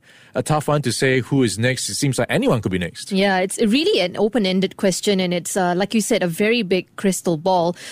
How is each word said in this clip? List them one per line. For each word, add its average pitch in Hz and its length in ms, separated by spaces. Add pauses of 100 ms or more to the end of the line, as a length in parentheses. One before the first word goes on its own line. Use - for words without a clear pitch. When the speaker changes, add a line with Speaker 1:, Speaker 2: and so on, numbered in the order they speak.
(340)
Speaker 1:
a - 80
tough 151 260
one 147 140
to 123 100
say 131 280
who 135 220
is 101 160
next. 127 300
It 104 60
seems 135 240
like 123 100
anyone 175 320
could 104 100
be 92 60
next. - 340
Speaker 2:
Yeah, 190 280
it's 190 180
really 277 460
an 180 160
open-ended 190 580
question, 196 420
and 180 140
it's, 175 240
uh, 180 180
like 190 200
you 220 80
said, 196 200
a 180 60
very 214 320
big 185 360
crystal 180 420
ball. 175 360 (180)